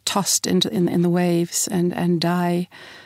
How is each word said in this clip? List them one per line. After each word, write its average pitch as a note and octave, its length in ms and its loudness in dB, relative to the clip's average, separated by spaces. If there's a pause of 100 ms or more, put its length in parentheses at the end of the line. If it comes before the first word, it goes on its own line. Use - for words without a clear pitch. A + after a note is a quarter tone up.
tossed - 420 -2
into, F#3 260 0
in, F3 160 2
in F3 140 2
the F3 80 4
waves F3 580 0
and, F3 260 -2
and E3+ 260 0
die. F3 480 0 (380)